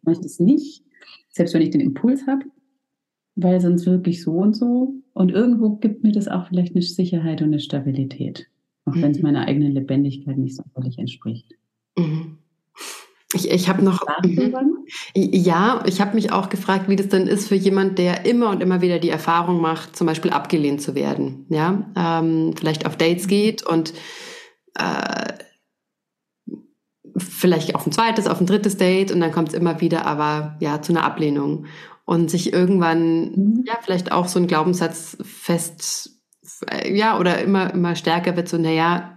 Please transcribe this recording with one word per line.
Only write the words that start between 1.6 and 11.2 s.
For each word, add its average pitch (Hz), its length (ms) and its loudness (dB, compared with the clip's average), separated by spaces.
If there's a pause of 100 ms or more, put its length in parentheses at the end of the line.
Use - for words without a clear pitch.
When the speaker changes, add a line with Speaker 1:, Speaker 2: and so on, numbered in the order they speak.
Speaker 1:
ich 151 80 2
den 147 100 2
Impuls 233 460 0
hab, 269 140 0 (960)
weil 180 240 4
sonst 175 260 2
wirklich 180 360 2
so 156 100 -2
und 202 220 4
so. 247 400 0 (200)
Und 185 180 4
irgendwo 220 440 2
gibt - 280 0
mir 208 80 6
das 202 160 0
auch 180 200 -4
vielleicht 180 260 0
eine 175 80 4
Sicherheit 165 580 -2
und 151 80 2
eine 151 120 2
Stabilität, 135 880 -6 (360)
auch 139 120 -2
wenn's 147 220 2
Speaker 2:
Mhm. - 60 0
Speaker 1:
meiner 147 220 2
eigenen 143 260 2
Lebendigkeit 135 680 -2
nicht 131 180 -4
sonderlich 127 420 -8
entspricht. - 560 -10 (420)